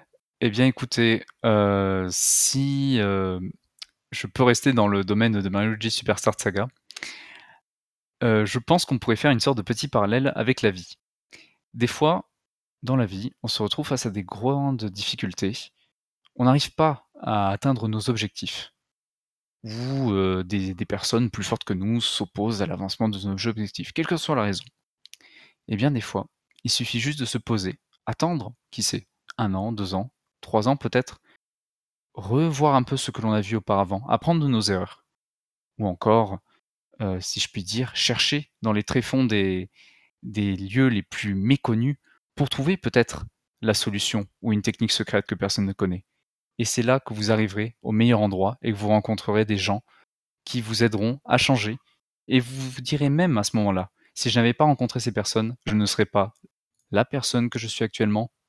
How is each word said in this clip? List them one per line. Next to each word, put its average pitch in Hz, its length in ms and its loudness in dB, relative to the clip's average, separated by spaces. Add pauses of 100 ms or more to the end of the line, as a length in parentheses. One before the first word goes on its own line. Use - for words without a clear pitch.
(420)
Eh 113 80 4
bien, 120 160 2
écoutez, 117 580 2 (220)
euh, 98 640 2
si, 139 880 2
euh, 95 400 0 (720)
je - 140 -8
peux - 160 0
rester 123 320 6
dans 107 120 6
le 101 160 4
domaine 107 380 2
de 95 80 0
Mario 101 220 0
Luigi 110 200 -2
Superstar - 480 0
Saga, 101 300 -2 (1500)
euh, 110 240 4
je 123 120 -4
pense 170 260 2
qu'on 131 140 0
pourrait 113 180 0
faire 147 140 2
une 120 100 4
sorte 139 160 2
de 104 60 -2
petit 123 260 -4
parallèle 120 480 2
avec 117 240 0
la 107 100 4
vie. 90 280 -8 (760)
Des 120 140 0
fois, 165 440 0 (520)
dans 131 140 0
la 120 100 2
vie, 95 260 -6 (100)
on 117 60 -6
se - 140 -4
retrouve 123 240 -4
face 127 180 -2
à 117 60 -4
des 98 140 -6
grandes 131 600 -2
difficultés. 101 720 -4 (800)
On 123 80 0
n'arrive 131 300 4
pas 156 340 0 (120)
à 101 300 0
atteindre 113 380 -2
nos 107 220 -2
objectifs. - 600 -6 (920)
Ou, 123 480 -2
euh, 95 320 2
des, 95 300 -2
des 98 120 -6
personnes 113 440 0
plus 101 140 -6
fortes - 200 -4
que - 100 -4
nous 107 280 -2
s'opposent 104 600 -4
à 92 40 0
l'avancement 95 420 -4
de 101 180 -4
nos 98 220 -4
objectifs, 107 440 -6
quelle 160 140 -2
que 180 120 -2
soit 151 180 -2
la 117 60 2
raison. 101 220 -2 (1040)
Eh 110 80 -4
bien, 131 140 2
des 123 120 -2
fois, - 240 -6 (360)
il 120 80 -4
suffit - 300 -2
juste 147 180 -4
de 127 60 -4
se 117 140 -4
poser, 104 420 -4 (240)
attendre, 123 480 -4 (180)
qui - 120 -8
sait, - 260 -4 (300)
un 101 160 0
an, 101 180 -4
deux 98 220 -6
ans, 101 180 -4 (280)
trois 110 280 0
ans 139 80 4
peut-être, - 440 -2 (920)
revoir 143 640 2
un 127 80 4
peu 135 120 -4
ce - 140 -6
que - 120 -8
l'on 110 100 0
a 107 80 2
vu 104 160 -2
auparavant, 98 520 0
apprendre 160 340 0
de 143 60 2
nos 117 120 2
erreurs. 98 440 -2 (720)
Ou 107 100 -2
encore, 101 500 2 (640)
euh, 95 180 -2
si - 200 -6
je - 80 -4
puis 98 160 -8
dire, 110 320 -4
chercher - 560 -2 (100)
dans 110 100 2
les 104 120 0
tréfonds 131 400 0
des, 98 440 0 (540)
des 101 320 -2
lieux 98 340 2
les 104 140 2
plus - 320 -4
méconnus 120 600 2 (400)
pour 139 120 0
trouver 160 280 -2
peut-être - 480 0 (380)
la 110 120 4
solution 101 520 -2 (160)
ou 110 100 0
une 104 100 2
technique 110 300 0
secrète - 340 0
que - 80 -4
personne 98 320 -2
ne 98 60 -2
connaît. 92 320 -2 (540)
Et 117 60 -2
c'est 117 180 -2
là 127 180 4
que - 120 -12
vous 107 200 -2
arriverez 107 500 0
au 110 100 -4
meilleur 113 280 4
endroit 98 420 0
et 113 100 -2
que 101 60 -6
vous 104 100 -2
rencontrerez 107 560 2
des 104 140 0
gens 98 240 -2 (640)
qui 120 180 -6
vous 110 220 0
aideront 110 420 0
à 120 100 2
changer. 120 400 0 (520)
Et 127 120 4
vous 131 300 -6
vous 127 100 -14
direz 143 300 0
même 156 260 2
à 104 60 2
ce - 160 -2
moment-là, « 98 320 0 (240)
Si - 160 -4
je 104 80 2
n'avais 117 160 4
pas 151 100 2
rencontré 139 340 0
ces 117 140 -4
personnes, 110 440 -2 (100)
je 107 80 0
ne 107 100 4
serais 101 220 0
pas 101 260 0 (580)
la 104 140 4
personne 120 460 -2
que - 80 -6
je 113 80 -8
suis 113 180 -4
actuellement 107 460 0 (180)